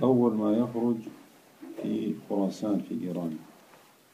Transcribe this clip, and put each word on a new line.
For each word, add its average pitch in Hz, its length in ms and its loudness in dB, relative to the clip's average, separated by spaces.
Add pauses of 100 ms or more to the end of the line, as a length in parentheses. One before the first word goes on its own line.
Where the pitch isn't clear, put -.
أول 120 320 6
ما 107 240 2
يخرج 120 380 0 (840)
في 107 320 -2 (160)
خراسان 101 600 0
في 95 60 -6 (120)
إيران. 85 300 -4 (760)